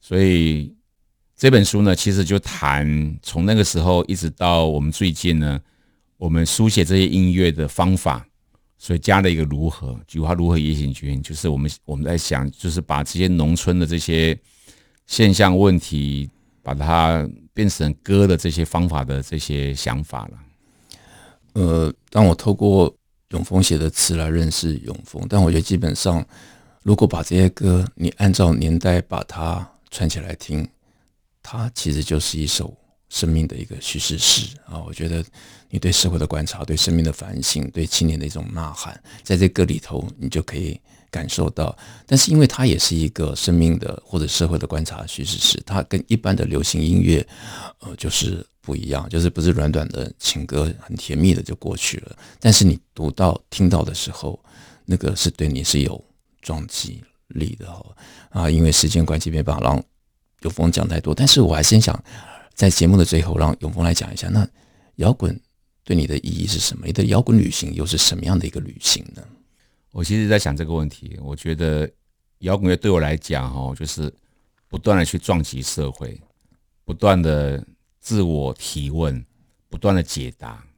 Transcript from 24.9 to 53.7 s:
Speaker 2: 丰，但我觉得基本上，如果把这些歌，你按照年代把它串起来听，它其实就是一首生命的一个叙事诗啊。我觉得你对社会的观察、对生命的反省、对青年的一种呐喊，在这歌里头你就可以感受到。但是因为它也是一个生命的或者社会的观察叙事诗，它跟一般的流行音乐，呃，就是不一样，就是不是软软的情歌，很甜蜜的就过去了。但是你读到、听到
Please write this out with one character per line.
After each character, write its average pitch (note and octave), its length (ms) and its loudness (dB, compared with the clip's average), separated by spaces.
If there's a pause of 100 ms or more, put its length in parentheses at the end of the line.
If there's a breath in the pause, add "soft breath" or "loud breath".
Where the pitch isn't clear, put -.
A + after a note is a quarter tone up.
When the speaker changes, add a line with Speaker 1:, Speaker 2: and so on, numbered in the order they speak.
Speaker 2:
丰， - 240 -12
但 G2+ 140 4
我 E2+ 80 6
觉 E2+ 60 2
得 D#2+ 60 2
基 F#2+ 140 0
本 D#2 180 -2
上， E2+ 300 0 (580 loud breath)
如 G#2 140 4
果 A2 100 4
把 F2 160 -2
这 - 140 -2
些 F#2 140 6
歌， F#2 340 2 (100)
你 E2+ 160 -4
按 G2 220 2
照 F2 220 4
年 D#2+ 240 0
代 F2+ 240 2
把 - 220 -6
它 E2+ 440 -6 (220)
串 - 180 -4
起 D#2 120 -6
来 D#2+ 160 -10
听， D#2 300 -6 (760)
它 A#2 320 -8
其 - 180 -4
实 D2 100 -2
就 D#2 160 -2
是 D#2 200 -4
一 D2+ 80 -4
首 - 280 -4 (360)
生 - 180 -2
命 D#2+ 180 2
的 - 80 -8
一 A#1 100 -10
个 - 180 -14
叙 - 160 -8
事 - 180 -4
诗 - 480 0
啊。 E2 220 -12
我 D#2+ 80 -14
觉 E2 160 -4
得 E2 120 -4 (460 loud breath)
你 - 100 -4
对 F2+ 140 0
社 - 160 2
会 E2+ 100 0
的 D#2 80 0
观 D2+ 200 -4
察、 - 180 -10
对 D#2 100 -4
生 E2 200 0
命 E2 100 4
的 D#2+ 80 0
反 - 300 -10
省、 C#2+ 280 -4
对 E2 140 -4
青 E2 220 0
年 D#2 120 0
的 D2 60 -6
一 D2+ 60 -6
种 D2+ 240 -10
呐 E2 200 -8
喊， - 240 -14 (240 loud breath)
在 G2 140 0
这 F#2 100 4
歌 - 180 2
里 - 140 -2
头 - 380 -8
你 C2 140 -6
就 D#2+ 100 -2
可 - 160 -8
以 D#2 240 -8 (300 soft breath)
感 D#2 180 -8
受 E2 220 -2
到。 - 260 -4 (300 loud breath)
但 C#3 100 2
是 - 140 4
因 D#3 80 6
为 D3+ 80 8
它 - 180 0
也 G2 140 2
是 - 180 0
一 D#2+ 140 0
个 D2+ 260 -4
生 - 180 0
命 E2 240 4
的 - 280 -8
或 F2 120 -6
者 D2+ 80 -2
社 E2 220 0
会 E2 100 0
的 C#2+ 80 -6
观 D#2 160 -4
察 - 240 -10
叙 - 160 -10
事 - 140 -6
诗， - 300 0
它 G2 160 -2
跟 - 260 -2
一 A2+ 80 2
般 F#2+ 180 0
的 - 120 -2
流 D2 160 -2
行 - 180 -2
音 F2 220 4
乐， E2 240 2 (540 loud breath)
呃， - 160 -14
就 - 120 -8
是 - 380 -4 (160)
不 C#2+ 140 -6
一 - 140 -8
样， C#2 180 -6
就 E2 120 -2
是 F2 80 2
不 E2 140 -4
是 F2 80 0
软 D2+ 220 -2
软 D#2 160 -2
的 - 220 -8 (100)
情 - 260 -6
歌， D2+ 340 -2
很 - 160 -14
甜 - 220 -8
蜜 F2+ 160 4
的 F2 80 -4
就 - 140 -8
过 - 200 -8
去 - 220 -6
了。 - 180 -18 (220 loud breath)
但 A2+ 140 4
是 G2+ 120 6
你 E2 140 6 (160)
读 D#2 160 -4
到、 F2+ 280 0 (120)
听 F#2+ 180 2
到 E2 140 2